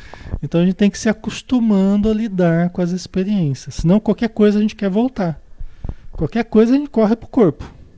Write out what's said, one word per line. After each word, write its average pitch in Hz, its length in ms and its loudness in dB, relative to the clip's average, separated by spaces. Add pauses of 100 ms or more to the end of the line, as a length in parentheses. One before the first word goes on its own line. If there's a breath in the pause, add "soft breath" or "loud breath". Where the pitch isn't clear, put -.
(420 loud breath)
Então 160 180 0
a 175 40 4
gente 185 100 2
tem 202 160 2
que - 80 -6
se - 100 -2
acostumando 208 1040 0
a 220 40 2
lidar 180 560 0
com 180 120 -4
as 170 80 -2
experiências. 180 840 -4
Senão 175 220 4
qualquer 220 300 -2
coisa 208 300 2
a 208 40 2
gente 214 140 -2
quer 196 140 -4
voltar. 196 500 -2 (720 loud breath)
Qualquer 226 320 -2
coisa 226 300 4
a - 20 4
gente 285 140 -2
corre 220 260 2
pro - 120 -10
corpo. - 500 0 (200)